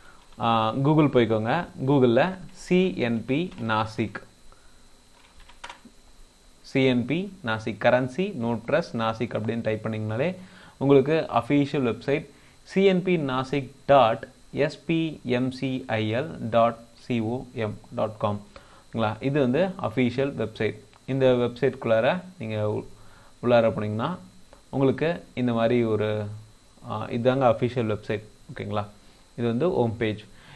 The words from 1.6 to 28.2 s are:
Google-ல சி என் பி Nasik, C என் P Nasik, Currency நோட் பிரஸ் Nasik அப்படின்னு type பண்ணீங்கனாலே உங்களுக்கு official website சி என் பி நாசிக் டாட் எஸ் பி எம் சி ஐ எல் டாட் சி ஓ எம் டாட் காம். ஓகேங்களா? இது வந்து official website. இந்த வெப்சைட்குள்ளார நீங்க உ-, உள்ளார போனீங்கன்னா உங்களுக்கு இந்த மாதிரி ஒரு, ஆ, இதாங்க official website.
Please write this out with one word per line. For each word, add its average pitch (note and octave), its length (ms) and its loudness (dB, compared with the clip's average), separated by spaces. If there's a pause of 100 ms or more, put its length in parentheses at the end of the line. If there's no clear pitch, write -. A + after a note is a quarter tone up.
Google-ல C3+ 500 4 (160)
சி F#3 460 0
என் A#2 280 -2
பி D3+ 240 -2 (180)
Nasik, A2 540 -2 (2500)
C C3+ 240 0
என் B2 200 2
P F3+ 280 -4 (120)
Nasik, A2 340 -4
Currency C3 640 2
நோட் A#2 240 -2
பிரஸ் D3 320 -2
Nasik A2+ 360 -2
அப்படின்னு A2+ 300 -4
type A2 220 -4
பண்ணீங்கனாலே A2 500 -4 (420)
உங்களுக்கு C#3 560 4
official C#3+ 500 2
website C#3 420 -2 (380)
சி - 200 0
என் F#3 200 4
பி F3+ 140 0
நாசிக் C3 520 -2 (160)
டாட் A#2 420 6 (240)
எஸ் C#3+ 340 -2
பி D#3+ 380 -2
எம் B2 280 -2
சி C3 360 -6
ஐ A2 260 -2
எல் D#3 240 -4 (120)
டாட் A#2 280 4 (220)
சி A#2+ 200 -2
ஓ A#2 240 -4 (100)
எம் G#2+ 240 -4 (140)
டாட் A2 260 -4
காம். G#2 240 -2 (520)
ஓகேங்களா? G#2+ 260 -2
இது C#3 200 0
வந்து C#3 300 2 (120)
official B2 540 -2
website. A2 400 -4 (300)
இந்த C3 260 2
வெப்சைட்குள்ளார B2 880 0 (180)
நீங்க G#2+ 320 -4
உ-, A2+ 140 -4 (580)
உள்ளார A#2+ 260 6
போனீங்கன்னா A2 480 -4 (520)
உங்களுக்கு C#3 540 0 (100)
இந்த B2 200 -2
மாதிரி A#2 300 2
ஒரு, G#2+ 420 0 (640)
ஆ, A2 180 -6
இதாங்க B2 480 2
official A#2 420 -2
website. G#2 260 -6 (320)